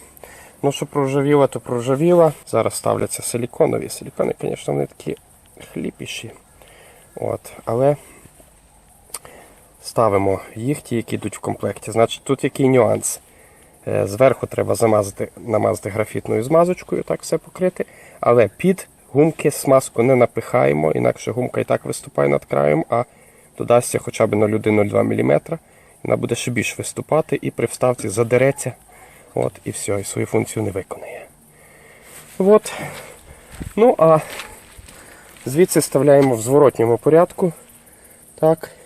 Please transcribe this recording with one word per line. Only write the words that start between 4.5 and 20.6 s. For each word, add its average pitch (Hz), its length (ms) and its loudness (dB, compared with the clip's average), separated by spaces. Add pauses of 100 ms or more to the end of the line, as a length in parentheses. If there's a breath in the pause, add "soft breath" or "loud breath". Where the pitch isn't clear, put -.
вони 139 120 -4
такі - 300 -12 (560)
хліпіші. - 600 -12 (840 loud breath)
От, - 380 -8 (120)
але 135 320 0 (1900 loud breath)
ставимо 98 580 0 (160)
їх, 127 240 -6
ті, - 160 -8
які 110 180 -6
йдуть 107 220 -8
в - 40 -20
комплекті. 104 500 -8
Значить, 110 340 0
тут 139 200 -2
який 139 240 0
нюанс. 110 520 2 (680 soft breath)
Е, 104 180 -2
зверху 120 400 2
треба 104 280 -4
замазати, 107 640 0
намазати 107 540 -2
графітною 110 520 -4
змазочкою, 160 600 0
так 165 200 -8
все - 160 -4
покрити. - 460 -6 (360 loud breath)
Але 120 280 4
під - 400 -2 (280)
гумки 151 340 2
смазку 131 520 0
не 127 140 4
напихаємо, 135 760 0